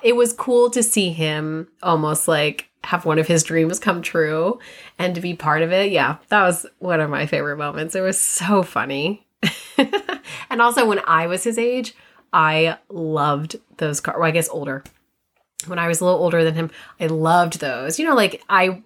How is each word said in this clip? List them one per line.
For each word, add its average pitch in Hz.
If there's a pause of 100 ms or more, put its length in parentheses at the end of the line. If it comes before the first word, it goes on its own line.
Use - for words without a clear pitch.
it 240
was 240
cool 240
to 240
see 196
him 156 (160)
almost, 156
like, 151 (140)
have 175
one 156
of 156
his 165
dreams 165
come 175
true 165 (400)
and 180
to 170
be 175
part 156
of 165
it. 196
Yeah, 151 (120)
that 208
was 180 (140)
one 175
of 147
my 143
favorite 147
moments. 151
It 190
was 185
so 190
funny. 139 (520)
<laughs> - (720)
And 233
also 240
when 202
I 165
was 180
his 226
age, 240 (360)
I 160 (120)
loved 156 (200)
those 151
cars. -
Well, 165
I 156
guess 165
older. 139 (840)
When 175
I 170
was 170
a 180
little 180
older 170
than 160
him, 165 (300)
I 170
loved 165
those. 131
You 311
know, 311
like, 208
I 185